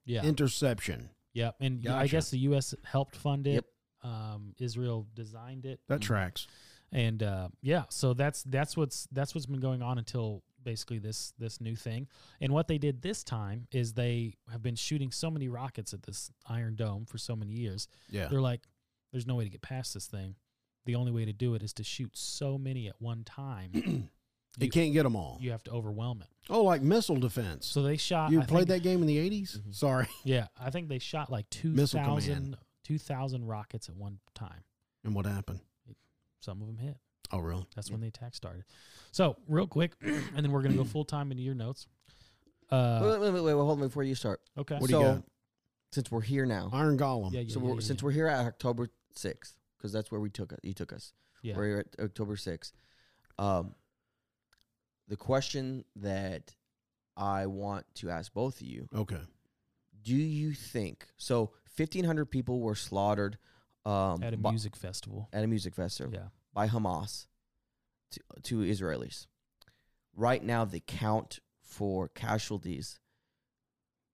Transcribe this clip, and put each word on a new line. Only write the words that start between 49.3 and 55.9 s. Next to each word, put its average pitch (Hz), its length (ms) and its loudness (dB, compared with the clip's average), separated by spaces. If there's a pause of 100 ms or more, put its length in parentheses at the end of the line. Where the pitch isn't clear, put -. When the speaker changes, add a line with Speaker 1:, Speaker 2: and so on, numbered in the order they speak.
Speaker 3:
'cause 104 140 -6
that's 107 200 -2
where 107 80 -2
we 104 100 -2
took 101 220 -8
it, - 100 -12
you 95 120 -4
took - 180 -8
us. - 200 -14 (300)
Speaker 1:
Yeah. 107 140 -6
Speaker 3:
We're 101 100 0
here 104 140 0
at - 240 -10
October 104 320 -4
sixth. 87 360 -8 (640)
Um, 95 380 2 (1300)
the 104 120 -6
question 131 640 -2 (120)